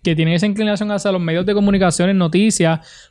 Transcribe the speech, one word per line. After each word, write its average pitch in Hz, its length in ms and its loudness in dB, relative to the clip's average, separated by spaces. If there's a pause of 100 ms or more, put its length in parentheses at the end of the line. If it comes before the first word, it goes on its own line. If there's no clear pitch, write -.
que 170 100 0
tienen 160 200 0
esa 175 120 0
inclinación 208 460 -2
hacia 202 180 -2
los 185 100 -2
medios 170 240 -2
de 208 80 0
comunicación 196 580 2
en 196 60 2
noticias, 175 960 0